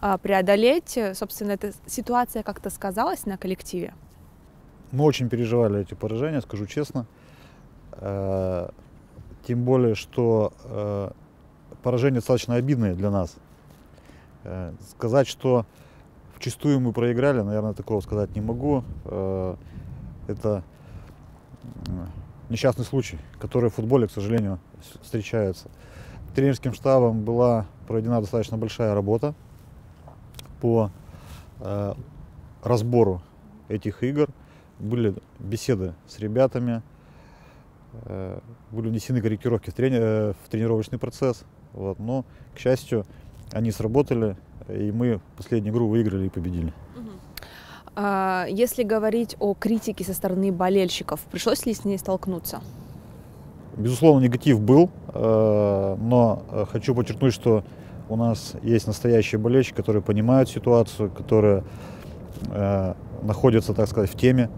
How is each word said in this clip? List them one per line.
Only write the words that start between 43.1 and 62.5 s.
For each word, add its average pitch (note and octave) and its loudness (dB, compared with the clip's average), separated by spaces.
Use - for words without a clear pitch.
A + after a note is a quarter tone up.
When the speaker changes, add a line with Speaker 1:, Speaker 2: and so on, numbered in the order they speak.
Speaker 2:
они A2+ 0
сработали, A2+ 0
и G2+ -4
мы A2+ 0
последнюю G#2+ -2
игру A#2 2
выиграли G#2 2
и - -2
победили. E2+ -4
Speaker 1:
Мгм. A3+ -14
А, F#3+ 0
если A#3+ 0
говорить A3 0
о G3+ 0
критике G#3+ -2
со F#3 -6
стороны F#3+ 0
болельщиков, F3+ 0
пришлось A3 -2
ли A#3+ 0
с - -8
ней G3 -2
столкнуться? F#3 -6
Speaker 2:
Безусловно, B2+ 6
негатив B2 4
был, C#3 8
э, G#2 4
но, A2+ 4
э, G#2+ -2
хочу A#2 0
подчеркнуть, A#2+ 2
что A2 2
у A2 -4
нас A#2 -2
есть A2+ 4
настоящие A2 2
болельщики, A#2+ 2
которые G#2 0
понимают A#2+ 4
ситуацию, A2+ 2
которые, G#2 4